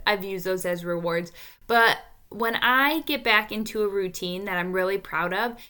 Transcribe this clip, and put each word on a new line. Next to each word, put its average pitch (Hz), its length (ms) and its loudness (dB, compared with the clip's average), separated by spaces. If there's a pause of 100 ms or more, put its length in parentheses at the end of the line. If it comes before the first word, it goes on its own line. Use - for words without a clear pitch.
I've 202 180 2
used 190 220 -6
those 185 200 -2
as 175 180 -2
rewards. 175 480 -2 (360)
But 233 320 4 (300)
when 226 260 -2
I 277 460 4
get 285 220 -4
back 220 280 4
into 214 320 -2
a 208 40 2
routine 190 580 -4
that 190 120 -2
I'm 180 160 -2
really 190 240 2
proud 175 360 -2
of, 233 220 -2 (140)